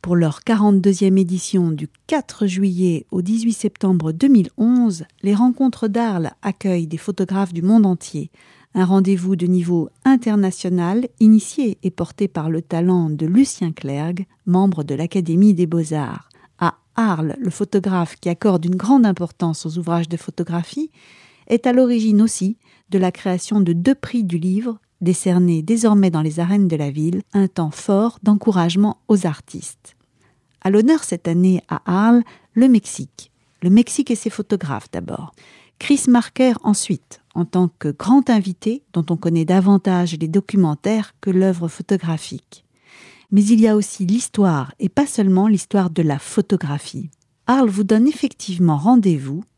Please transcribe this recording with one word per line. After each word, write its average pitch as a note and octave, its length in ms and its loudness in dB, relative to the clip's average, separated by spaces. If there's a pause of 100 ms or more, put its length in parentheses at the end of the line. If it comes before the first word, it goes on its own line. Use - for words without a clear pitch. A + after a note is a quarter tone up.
Pour F3 140 -2
leur D#3+ 280 0
quarante-deuxième G3 720 2
édition F3+ 540 -2
du D3+ 140 -6 (200)
quatre - 400 -4
juillet F#3 640 -2
au F3+ 100 -4
dix-huit A3+ 320 -2
septembre F#3 600 -2
deux E3+ 160 0
mille A3 280 4
onze, A#3 480 0 (180)
les G3+ 120 0
Rencontres A#3+ 540 0
d'Arles G3+ 420 -2 (100)
accueillent F#3 460 -2
des D#3+ 100 -8
photographes F#3+ 560 -4
du E3+ 80 -6
monde G#3 240 4
entier. D#3+ 460 -4 (420)
Un F#3 140 0
rendez-vous F#3+ 500 2
de E3+ 100 -2
niveau F3 440 0 (160)
international, G3+ 1000 0 (120)
initié A3 640 2
et F#3 80 -2
porté F#3 380 -6
par D#3 200 -6
le E3 140 -4
talent E3+ 480 0
de D3+ 160 -4
Lucien F3+ 460 0
Clergue, D#3+ 520 -8 (220)
membre F3+ 380 2
de C#3+ 100 -6
l'Académie E3+ 580 2
des F3 140 0
Beaux-Arts. D#3 640 -6 (280)
À E3+ 200 -4 (180)
Arles, E3+ 420 -2
le A#3+ 120 -4
photographe F#3+ 680 -4
qui - 140 -6
accorde F3 340 0
une F3+ 120 -2
grande A#3 280 4
importance F3 640 -4
aux D#3+ 100 -8
ouvrages E3+ 320 -4
de E3+ 80 -6
photographie F3 720 -8 (560)
est A#3 200 0
à B3 80 2
l'origine A3+ 480 4
aussi A3 340 -2 (320)
de G3+ 80 -2
la F#3 160 0
création F#3+ 480 -2
de E3+ 140 2
deux F3+ 200 2
prix A#3+ 300 -4
du F3 140 -4
livre, G#3 400 -4 (240)
décernés F3 600 0
désormais G#3 480 2
dans D#3+ 100 -2
les D#3 200 -4
arènes F#3+ 280 0
de D#3+ 80 0
la D3 140 -4
ville, D#3+ 320 -4 (100)
un G3 160 2
temps E3 220 -4
fort G#3 520 -2
d'encouragement G3 760 0 (100)
aux G3 180 2
artistes. - 680 -12 (640)
À - 80 -4
l'honneur A3+ 360 2
cette - 220 -8
année F3+ 440 2
à E3 160 -6
Arles, A3 360 4 (300)
le B3 160 4
Mexique. - 640 -2 (300)
Le F3 80 0
Mexique A#3+ 400 2
et A#3+ 40 2
ses - 140 -6
photographes F3+ 640 -6
d'abord. F2 400 -10 (460)
Chris - 280 0
Marker B3 460 2 (120)
ensuite, - 580 -4 (120)
en E3+ 120 -2
tant F3+ 320 0
que D#3 100 -6
grand B3 400 2
invité G#3+ 540 -2 (100)
dont E3 160 -2
on F3 80 -2
connaît E3 300 0
davantage F3+ 720 2
les D#3+ 100 -4
documentaires G3 920 -2
que G3+ 80 -4
l'œuvre F3+ 380 0
photographique. - 960 -6 (640)
Mais G3+ 120 4
il G#3+ 160 4
y A3 100 6
a G#3+ 80 4
aussi G3+ 280 -2
l'histoire, F3+ 760 0
et F#3+ 100 -2
pas C#4+ 160 0
seulement F#3+ 420 2
l'histoire G3 400 0
de E3 140 -2
la D3 160 0
photographie. D3+ 880 -6 (380)
Arles B3+ 240 2
vous G3 140 -2
donne A3 220 4
effectivement F3+ 680 0
rendez-vous E3+ 680 2 (140)